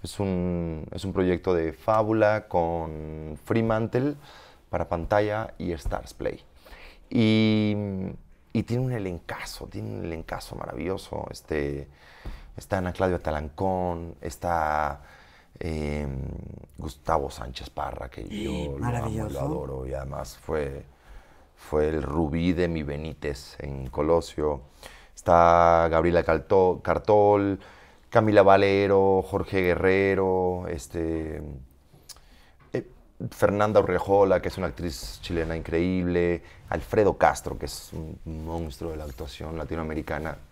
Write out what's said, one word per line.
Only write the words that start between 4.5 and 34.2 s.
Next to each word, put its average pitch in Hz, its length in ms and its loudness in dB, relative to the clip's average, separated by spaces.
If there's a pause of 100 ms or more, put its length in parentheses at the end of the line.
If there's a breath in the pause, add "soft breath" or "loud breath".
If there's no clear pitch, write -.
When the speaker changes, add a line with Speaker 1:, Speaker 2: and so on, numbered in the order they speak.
Speaker 1:
para 87 180 -4
pantalla 104 680 0
y 87 140 -4
Stars - 420 -6
Play. - 300 -8 (680 loud breath)
Y, 110 680 4 (760)
y 110 100 0
tiene 123 220 -2
un 127 60 -4
elencazo, - 760 -8
tiene 107 300 -10
un 92 80 -8
elencazo - 500 -10
maravilloso. - 760 -8
Este, 71 560 -4 (680 loud breath)
está - 220 -4
Ana 90 160 -2
Claudia 92 240 0
Talancón, 85 1040 -4
está, 78 800 -2 (580 loud breath)
em, 73 600 -4 (580)
Gustavo 76 540 -4
Sánchez 65 400 -14
Parra, - 380 -8
que - 180 -14
yo - 240 -6
lo - 80 -6
amo - 20 -4
y - 60 -6
lo - 100 -8
Speaker 2:
Maravilloso. 110 640 -4
Speaker 1:
adoro, 67 480 -6
y 65 80 -8
además 67 420 -10
fue, 69 480 -6 (680 soft breath)
fue 76 340 0
el 78 140 -2
rubí 82 500 0
de 85 140 2
mi 82 160 -4
Benítez 71 760 -8
en 69 280 -8
Colosio. 76 720 0 (540 loud breath)
Está 85 760 8
Gabriela 82 340 4
Calto-, 85 600 2
Cartol, 101 760 4 (500 loud breath)
Camila 107 340 8
Valero, 98 840 6
Jorge 95 340 0
Guerrero, 92 1080 2
este, 80 720 -6 (1300 soft breath)
eh, - 160 -4 (440)
Fernanda 104 500 4
Urrejola, 95 600 4